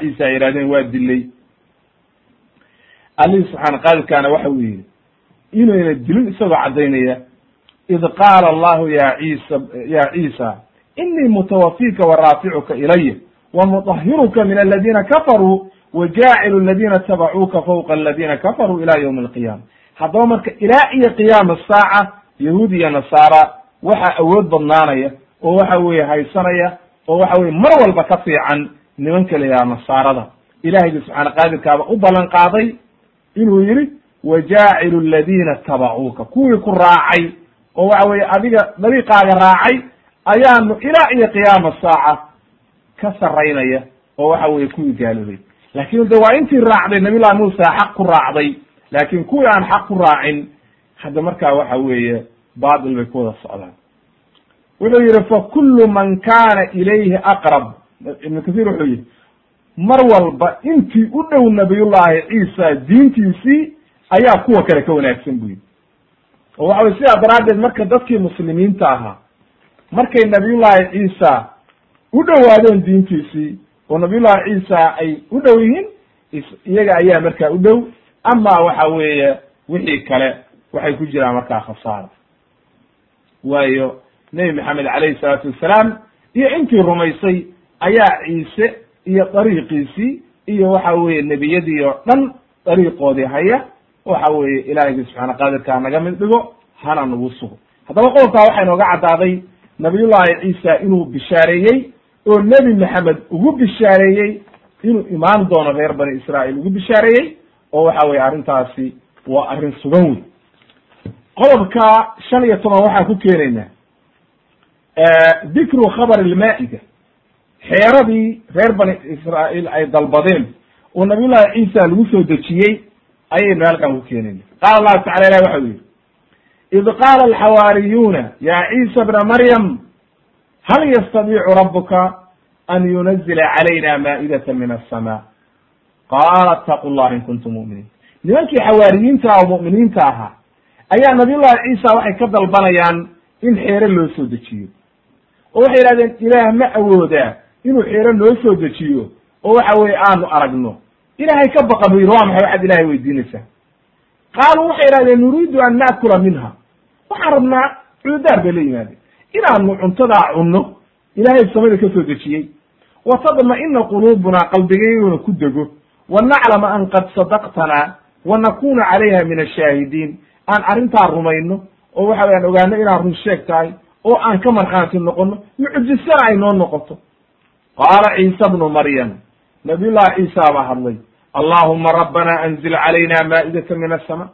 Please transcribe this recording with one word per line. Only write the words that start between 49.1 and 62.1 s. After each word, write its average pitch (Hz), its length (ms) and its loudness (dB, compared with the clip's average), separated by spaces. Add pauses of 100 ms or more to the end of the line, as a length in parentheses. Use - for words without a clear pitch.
kuwii 269 220 0
aan 202 240 2
xaq 208 160 -2
ku 202 120 -8
raacin, 147 480 0 (500)
hadda 147 260 -8
markaa, 165 320 -2
waxa 135 220 -2
weeye, 120 460 -4 (340)
baatil 135 400 -2
bay 120 80 -6
ku 120 200 -12
wada 110 180 -8
socdaan. 95 300 -18 (1080)
Wuxuu 240 200 2
yidhi, 220 300 2
"فكل 247 480 2 (100)
من 196 280 -2
كان 220 420 2 (160)
إليه 190 500 0
أقرب." 151 480 0 (540)
Ibnu 156 160 -8
Kathiir 202 260 -2
wuxuu 160 180 -4
yidhi, 120 180 -4 (720)
mar 233 240 2 (120)
walba 170 500 0
intii 240 500 0
u 302 180 -4
dhow 254 200 4
Nabiyullahi 196 800 2